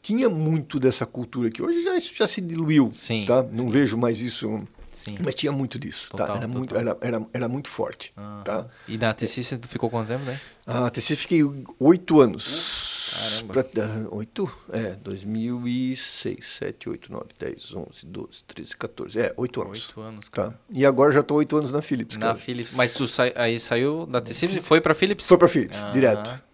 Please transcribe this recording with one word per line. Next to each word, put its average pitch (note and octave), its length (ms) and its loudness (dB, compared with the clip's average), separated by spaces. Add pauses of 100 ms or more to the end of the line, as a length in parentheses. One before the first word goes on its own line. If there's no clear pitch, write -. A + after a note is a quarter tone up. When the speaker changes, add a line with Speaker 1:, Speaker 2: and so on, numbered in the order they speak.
Speaker 1:
tinha A#3 300 2
muito D#3 500 0
dessa B2+ 240 4
cultura A#2 460 -4
que - 100 -10
hoje E4+ 220 0
já, F#4 120 0
isso - 200 -2
já G#3+ 120 2
se G#3 140 -4
diluiu, D#3+ 500 4
Speaker 2:
Sim, A2 360 -4
Speaker 1:
tá? B2 160 6 (100)
Não A#2 120 -2
Speaker 2:
sim. A#2+ 40 0
Speaker 1:
vejo A#2 300 4
mais A#2 240 2
isso, A2 400 -6 (280)
Speaker 2:
Sim. G#2 320 -12
Speaker 1:
mas C#3 120 -2
tinha C#3+ 180 -2
muito C3+ 260 -4
disso, - 340 -10
tá? - 40 -12
Speaker 2:
Total, G#2 220 -2
Speaker 1:
Era A#2+ 100 -6
muito, B2 260 -6
Speaker 2:
total. A#2 280 0
Speaker 1:
era, A#2+ 140 -2
era, G#2+ 180 -4
era B2 160 -2
muito C3+ 180 -6
forte, - 480 -8
Speaker 2:
Aham. G#2 280 -14
Speaker 1:
tá? G#2 220 -4 (220)
Speaker 2:
E A2+ 80 -6
na A2+ 160 2
T-Systems A#2+ 480 -2
tu A#2 80 -16
ficou A#2 220 -2
quanto A2+ 180 -4
tempo, C3 160 -4
né? C3+ 160 -8 (260)
Speaker 1:
A A#2+ 220 0
T-Systems A#2+ 320 -2
fiquei E3 220 4 (360)
oito D#3+ 400 6
anos. - 920 2
Speaker 2:
Caramba. G#2+ 400 -4
Speaker 1:
Pra, B2+ 320 0
ah, A2 280 -4
oito? A2 380 -4 (220)
É, G#2 320 -4
dois G2 180 -8
mil A#2 460 -4
e B2+ 280 -2
seis, - 500 -8 (120)
sete, - 300 -8
oito, - 240 -10
nove, - 140 -10 (120)
dez, - 360 -10
onze, - 320 -14
doze, - 420 -14
treze, - 260 -16
quatorze. - 460 -10
É, - 160 0
oito B2 240 -6
anos. G2 280 -10
Speaker 2:
Oito - 120 -18
anos, A2 300 -16
Speaker 1:
Tá. - 140 -2
Speaker 2:
cara. A2 160 -10 (100)
Speaker 1:
E C#3 160 2
agora C#3 260 6
já D3 100 6
tô D3 120 0
oito D3+ 240 2
anos C#3+ 120 -2
na C#3+ 120 -2
Philips, A#2+ 340 -4
Speaker 2:
Na A2+ 120 -2
Speaker 1:
cara. A2+ 100 0
Speaker 2:
Philips. A#2+ 340 -8
Mas B2 220 4
tu C3+ 120 0
sai, B2 300 2
aí A#2 240 0
saiu D3 460 0
da B2+ 160 -2
T-Systems E3+ 420 0
e - 20 -8
foi D#3+ 140 8
pra D#3+ 140 4
Philips? G3 340 0
Speaker 1:
Foi F#3 80 12
pra F3 100 8
Philips, G2+ 320 2
Speaker 2:
Aham, G#2 140 -8
Speaker 1:
direto. A2+ 380 4
Speaker 2:
cara. C3 240 -14